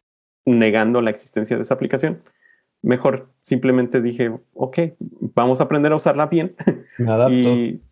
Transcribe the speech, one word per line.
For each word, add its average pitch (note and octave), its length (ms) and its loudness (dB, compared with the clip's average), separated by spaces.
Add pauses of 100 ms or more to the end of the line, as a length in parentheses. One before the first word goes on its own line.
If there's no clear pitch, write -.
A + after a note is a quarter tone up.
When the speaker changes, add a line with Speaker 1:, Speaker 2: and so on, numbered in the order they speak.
(440)
Speaker 1:
negando A2+ 580 2
la A2+ 100 0
existencia A2 440 -6
de A2+ 60 -4
esa B2+ 140 -2
aplicación, C#3 480 -4 (580)
mejor C3 480 0 (140)
simplemente B2+ 580 0
dije, A#2+ 300 -2 (240)
"Ok, - 240 -4 (560)
vamos B2+ 240 2
a D#3+ 60 2
aprender D3+ 260 0
a D3+ 60 2
usarla D3+ 280 0
bien." E3 320 -2
<laughs> - 400 -4
Speaker 2:
Me A2+ 140 0
adapto. A#2+ 200 4
Speaker 1:
Y, B2 480 0 (120)